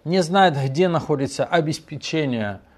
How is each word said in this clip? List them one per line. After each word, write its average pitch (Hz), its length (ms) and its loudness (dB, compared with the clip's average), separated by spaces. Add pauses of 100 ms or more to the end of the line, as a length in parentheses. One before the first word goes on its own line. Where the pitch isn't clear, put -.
не 180 200 0
знает, 175 340 4
где 139 300 0
находится 143 580 -2
обеспечение, 147 1120 -2 (180)